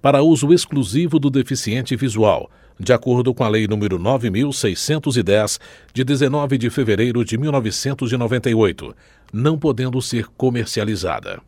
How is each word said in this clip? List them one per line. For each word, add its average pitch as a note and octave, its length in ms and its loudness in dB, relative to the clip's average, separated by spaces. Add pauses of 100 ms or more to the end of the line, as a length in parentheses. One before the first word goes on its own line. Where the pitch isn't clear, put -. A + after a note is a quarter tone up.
para C#3 220 4
uso D3+ 300 4
exclusivo D3 640 0
do C#3+ 100 0
deficiente B2+ 680 -2
visual, G#2+ 520 2 (300)
de B2 140 2
acordo A#2+ 400 2
com A#2 100 -2
a A2+ 60 0
Lei G#2+ 180 2
número G#2 320 -2
nove A#2 300 0
mil C3 240 0
seiscentos C3 640 -2
e A#2+ 40 0
dez, G2+ 380 0 (340)
de B2+ 120 -2
dezenove C#3 520 0
de A#2 120 -2
fevereiro A2+ 560 0
de A2+ 120 -4
mil D3 140 -2
novecentos A2+ 640 -2
e - 20 -2
noventa A#2+ 340 -2
e A#2 60 2
oito, G#2 400 0 (380)
não D3 260 0
podendo C3 420 0
ser A#2 260 -4
comercializada. G#2 1200 -4